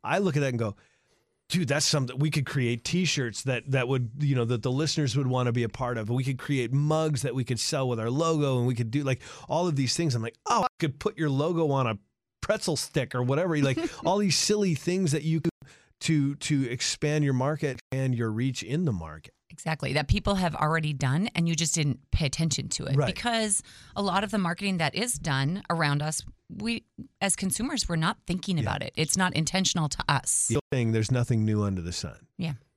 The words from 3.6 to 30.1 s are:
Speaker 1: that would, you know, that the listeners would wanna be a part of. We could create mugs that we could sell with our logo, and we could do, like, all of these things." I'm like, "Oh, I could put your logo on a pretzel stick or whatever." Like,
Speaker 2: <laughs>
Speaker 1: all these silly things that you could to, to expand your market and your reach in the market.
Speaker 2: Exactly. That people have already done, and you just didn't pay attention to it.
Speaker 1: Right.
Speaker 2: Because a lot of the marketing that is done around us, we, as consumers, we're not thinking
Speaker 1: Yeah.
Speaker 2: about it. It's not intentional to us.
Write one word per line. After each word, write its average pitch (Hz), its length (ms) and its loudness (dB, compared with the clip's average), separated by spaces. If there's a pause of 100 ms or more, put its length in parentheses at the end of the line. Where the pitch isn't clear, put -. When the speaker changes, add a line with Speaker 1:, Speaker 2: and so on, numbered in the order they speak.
Speaker 1:
that 131 180 2
would, 123 300 0
you 143 160 2
know, 120 100 2
that 117 180 0
the 127 80 0
listeners 143 460 0
would 139 100 2
wanna 123 260 2
be 120 100 2
a 110 60 0
part 123 280 -4
of. 107 120 -4
We 127 140 0
could 131 140 -2
create 127 360 0
mugs 151 480 2
that 127 140 -2
we 131 100 0
could 120 140 -2
sell 135 300 0
with 117 100 0
our 113 100 0
logo, 147 500 2
and 120 80 2
we 127 80 2
could 113 160 -2
do, 143 120 0
like, 131 180 0 (280)
all 175 180 2
of 156 80 2
these 135 200 2
things." 160 200 2
I'm 113 60 0
like, 117 140 -6 (100)
"Oh, 240 180 2
I - 40 0 (120)
could 151 200 -2
put - 180 -4
your 156 120 0
logo 156 420 2
on 135 160 2
a 107 100 -2 (440)
pretzel 196 340 0
stick - 400 -2
or 123 80 0
whatever." 151 360 2
Like, 139 180 2
Speaker 2:
<laughs> - 280 -4
Speaker 1:
all 185 120 4
these 202 200 2
silly 202 380 2
things 175 380 0
that 147 100 -2
you 160 160 2
could 170 120 0 (500)
to, 143 340 2
to 135 340 0
expand 147 540 0
your 139 100 4
market 135 460 0 (140)
and 131 200 0
your 117 160 0
reach 120 320 -2
in 135 240 -2
the 135 60 2
market. 80 400 -8 (180)
Speaker 2:
Exactly. 156 440 -6
That 147 140 0
people 202 280 0
have 180 180 0
already 156 400 0
done, 139 400 0
and 165 140 0
you 165 80 0
just 156 180 -2
didn't 147 260 0 (120)
pay 160 160 2
attention 156 420 -2
to - 160 -6
it. 135 100 0
Speaker 1:
Right. 139 200 4
Speaker 2:
Because 226 480 -2 (320)
a - 80 -4
lot 196 200 2
of 202 80 -4
the 214 60 0
marketing 185 400 0
that 156 160 0
is 247 240 -2
done 147 540 0
around 147 320 2
us, 156 180 -4 (280)
we, 214 360 -6 (340)
as 196 160 0
consumers, 220 540 -2
we're 170 60 0
not 160 220 2 (100)
thinking 180 300 0
Speaker 1:
Yeah. 143 60 2
Speaker 2:
about - 200 -2
it. - 120 -10
It's 160 220 0
not 185 180 2
intentional 165 540 0
to - 80 -6 (100)
us. - 420 2